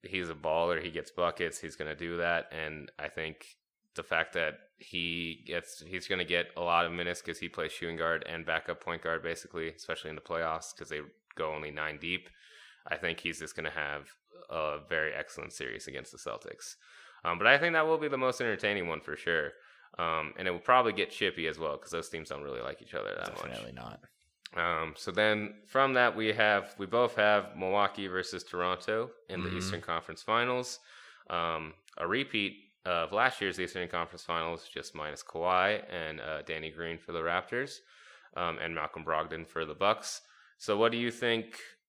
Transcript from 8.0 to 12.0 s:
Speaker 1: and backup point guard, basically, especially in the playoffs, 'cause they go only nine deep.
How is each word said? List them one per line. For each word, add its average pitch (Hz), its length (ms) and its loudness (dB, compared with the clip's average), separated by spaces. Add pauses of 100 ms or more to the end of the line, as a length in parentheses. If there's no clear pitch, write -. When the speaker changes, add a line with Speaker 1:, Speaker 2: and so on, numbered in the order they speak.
Speaker 1:
and 82 200 -6
backup 82 360 -2
point 85 200 -4
guard, 82 200 -2
basically, 82 460 -4
especially 80 420 -8
in 78 60 -8
the 76 60 -14
playoffs, 82 540 -2
'cause 80 120 -14
they 76 140 -6 (340)
go 78 180 -2
only 76 160 -6
nine 76 280 -4
deep. 85 300 -4 (580)